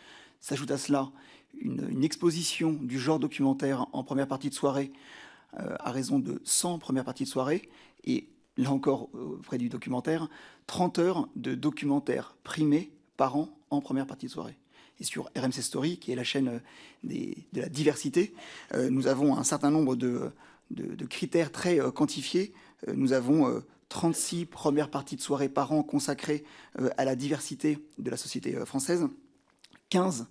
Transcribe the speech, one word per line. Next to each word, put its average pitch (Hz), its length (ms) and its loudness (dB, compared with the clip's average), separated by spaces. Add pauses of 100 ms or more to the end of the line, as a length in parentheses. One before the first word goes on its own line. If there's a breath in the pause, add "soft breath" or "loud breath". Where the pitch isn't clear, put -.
(400 loud breath)
S'ajoute 139 320 -4
à 139 60 2
cela 139 340 2 (480 loud breath)
une, - 300 -4
une 139 140 0
exposition 160 680 2
du 131 260 -4
genre 151 180 4
documentaire 135 720 0
en 135 120 -4
première 139 240 -2
partie 135 220 -4
de 131 40 -4
soirée, 139 400 0 (640 loud breath)
euh, - 200 -6
à - 120 -4
raison 131 280 0
de - 240 -2
cent 175 360 2
premières 131 260 -2
parties 131 180 -6
de 131 60 -2
soirée, 139 400 0 (340 loud breath)
et - 260 -2 (280)
là 131 140 2
encore, 135 440 2
euh, - 280 -10
près - 140 -6
du 120 100 -2
documentaire, 135 600 -2 (380 loud breath)
trente 180 320 0
heures 175 360 2
de 127 200 -4
documentaire 139 880 -2
primé 156 480 2 (260)
par 135 180 2
an 156 220 -4 (120)
en 143 120 0
première 135 260 -4
partie 135 200 -10
de 123 40 -12
soirée. 156 260 -10 (420 soft breath)
Et - 40 -8
sur - 220 -6 (100)
R 123 80 -2
M 127 80 0
C 127 100 -6
Story, 160 360 -2
qui - 160 -6
est - 20 -2
la 123 80 -2
chaîne, 135 240 2
euh, 120 120 -2 (440 loud breath)
des, - 480 -6
de 139 100 -4
la - 80 -4
diversité, 147 640 2 (400 loud breath)
euh, 127 160 2
nous 131 180 2
avons 135 300 4
un 123 60 0
certain 143 280 2
nombre 147 240 4
de, 123 360 0 (400 loud breath)
de, - 240 -6
de - 100 -8
critères 165 460 0
très, 175 300 2
euh, 127 100 2
quantifiés. 151 600 0 (340 loud breath)
Euh, 113 80 -2
nous 135 180 4
avons, 135 340 6
euh, 120 140 0 (260 soft breath)
trente-six 170 580 0
premières 147 440 2
parties 139 260 -6
de - 60 -8
soirée 139 280 0
par 135 220 0
an 151 120 4
consacrées, 147 600 -2 (360 loud breath)
euh, 127 180 2
à 135 80 2
la 131 100 2
diversité 143 640 -2 (180)
de - 120 -6
la 127 80 -2
société, - 380 -6
euh, 123 100 -6
française. 165 420 2 (840)
Quinze 180 420 2